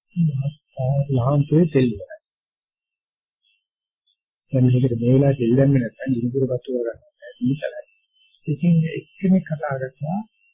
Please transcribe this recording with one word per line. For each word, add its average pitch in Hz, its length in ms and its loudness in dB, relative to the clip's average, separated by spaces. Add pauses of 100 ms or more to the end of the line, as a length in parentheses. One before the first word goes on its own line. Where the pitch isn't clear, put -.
(1080)
ලාම්පුවේ 143 580 2
තෙල් 131 200 2
ඉවරයි. 101 300 -8 (2250)
දැන් 127 120 4
මේකට 123 280 2
මේ 117 180 0
වෙලාවේ 139 260 4
තෙල් 117 160 2
දැම්මේ 135 280 4
නැත්නම් 127 300 -6
ගිනිපුර 123 340 -2
පත්තු 123 260 -6
කරගන්න 117 380 -6 (380)
බැහැ. - 360 -4 (640)
ඉතින් 170 280 0 (140)
එක්කෙනෙක් - 560 -2
කතා 147 320 -6
කරලා 143 420 -8 (340)